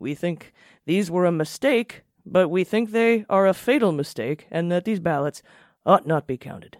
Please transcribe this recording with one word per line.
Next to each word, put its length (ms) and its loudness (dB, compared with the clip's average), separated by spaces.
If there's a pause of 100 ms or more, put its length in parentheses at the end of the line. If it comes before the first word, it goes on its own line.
We 160 -6
think 360 -6 (340)
these 260 0
were 140 2
a 60 2
mistake, 720 -2 (240)
but 220 2
we 160 0
think 260 -2
they 380 2
are 180 4
a 80 4
fatal 380 2
mistake 580 -6
and 220 -2
that 120 -2
these 140 -2
ballots 420 -4 (460)
ought 200 4
not 200 0
be 100 -6
counted. 440 -18